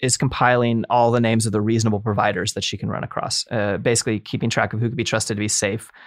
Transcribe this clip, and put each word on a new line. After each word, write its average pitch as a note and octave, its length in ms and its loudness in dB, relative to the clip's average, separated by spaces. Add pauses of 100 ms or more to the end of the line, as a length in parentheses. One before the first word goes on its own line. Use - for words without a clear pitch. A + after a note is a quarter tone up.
is B2+ 180 0
compiling B2 720 2
all A#2 200 4
the A#2+ 100 2
names A2+ 260 2
of G2+ 60 -2
the G#2 100 2
reasonable A2 380 2
providers G#2 520 0
that G#2 100 -6
she - 140 -6
can G#2+ 140 -6
run G#2 140 -6
across, - 460 -6
uh, G2+ 280 -2
basically A#2 420 0
keeping - 300 -4
track G#2+ 240 0
of A2 60 -4
who A#2 100 0
could C3+ 80 -8
be A#2 40 -2
trusted A2 360 -2
to - 20 -2
be G#2 80 0
safe, G#2 420 -2 (160)